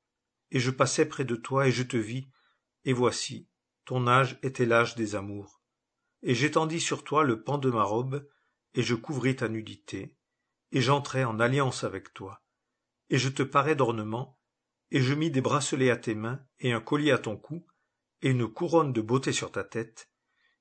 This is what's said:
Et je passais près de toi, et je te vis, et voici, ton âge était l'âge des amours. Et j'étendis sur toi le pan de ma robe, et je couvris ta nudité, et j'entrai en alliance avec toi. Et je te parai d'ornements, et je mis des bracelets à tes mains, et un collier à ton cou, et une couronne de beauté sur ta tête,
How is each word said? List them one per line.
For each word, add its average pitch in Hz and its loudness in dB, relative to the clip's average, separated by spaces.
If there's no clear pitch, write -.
Et 131 2
je 120 0
passais 139 2
près 147 -6
de 120 -2
toi, 135 0
et 131 6
je 117 -2
te 127 -4
vis, 117 -4
et 135 0
voici, 120 -2
ton 127 -2
âge 123 4
était 127 0
l'âge 117 4
des 107 -4
amours. 101 -10
Et 139 0
j'étendis 156 0
sur - -4
toi 151 2
le 113 0
pan 143 -4
de 131 0
ma 113 2
robe, 127 -2
et 120 0
je 113 0
couvris 131 -2
ta 127 -2
nudité, 104 -10
et 143 0
j'entrai 131 0
en 110 -4
alliance 127 2
avec 95 -8
toi. 95 -16
Et 147 4
je 127 0
te 135 -2
parai 143 2
d'ornements, 117 -2
et 135 4
je 131 2
mis 156 0
des 135 2
bracelets 131 2
à 117 2
tes 117 -6
mains, 113 -6
et 127 0
un 117 -2
collier 147 0
à 123 4
ton 107 -6
cou, 165 -14
et 143 2
une 123 2
couronne 156 2
de 120 0
beauté 127 0
sur - -4
ta 98 -6
tête, - -10